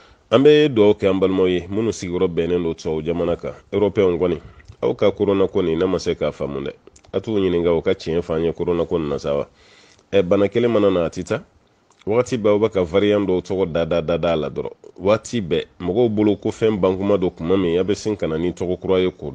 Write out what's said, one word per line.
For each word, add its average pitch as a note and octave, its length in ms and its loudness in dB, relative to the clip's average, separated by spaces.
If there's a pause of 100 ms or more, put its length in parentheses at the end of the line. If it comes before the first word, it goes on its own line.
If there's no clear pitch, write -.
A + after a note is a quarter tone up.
(320)
An A2+ 120 6
bɛ D3+ 300 6
dugawu G#2 240 6
kɛ G2 120 2
an F#2+ 100 0
balimaw F#2+ 280 2
ye, F2 220 0
minnu G#2+ 220 -2
sigiyɔrɔ F2+ 360 -2
bɛnnen F2 360 -2
don E2 100 -2
tubabu D#2+ 320 -6
jamana E2+ 300 -2
kan, C2 180 -10 (180)
Européen F#2+ 460 2
kɔni, E2 240 -2 (400)
aw B2 140 0
ka G#2 160 2
corona G2 360 0
ko G2 140 -2
nin, E2 160 0
ne F2+ 80 0
ma F2+ 140 0
se E2 160 -2
k'a D2+ 160 -2
faamu C#2 340 -8
dɛ. - 60 -8 (420)
A G2+ 80 -2
t'u G#2+ 160 -2
ɲininka, F2 400 2
u D#2+ 40 -2
ka F#2+ 120 0
tiɲɛ E2 280 -4
fɔ E2 160 -4
an E2 80 -2
ye D#2+ 80 0
corona E2+ 320 -2
ko F2 120 -2
nin D2+ 120 -4
na C#2 100 -4
sa C#2+ 180 -4
wa? C#2 100 -4 (640)
Ɛ, G2 160 4
bana G2 220 4
kelen A#2 220 0
mana G#2 180 4
na, F2 160 2
a D#2+ 60 -2
ti F#2 120 -8
taa. A#2+ 200 -6 (640)
Wagati B2 300 0
bɛɛ, G#2+ 120 0
aw G#2 100 4
bɛ G#2+ 120 2
ka F#2 120 0
variant G2+ 440 2
dɔw F2+ 140 0
tɔgɔ F#2 300 -4
da, E2 140 0
da, E2 160 0
da, E2 160 0
da E2 180 0
la C#2+ 140 -4
dɔrɔn. C2 240 -8 (240)
Waati G#2+ 440 -2
bɛɛ, D#2+ 240 -2 (140)
mɔgɔw G2 300 0
bolo G#2 280 2
ko G#2+ 120 -6
fɛn A2 300 0
bankuma F#2+ 400 0
don F2+ 100 0
tuma F2 260 -2
min, F2 220 0
a F#2+ 60 0
bɛ G2 120 -2
sin G#2+ 200 -4
ka F2+ 100 -6
na D#2 100 -2
ni F2 160 -2
tɔgɔ F2+ 280 -6
kura F#2 200 0
ye F#2 120 0
k'o D2+ 240 -10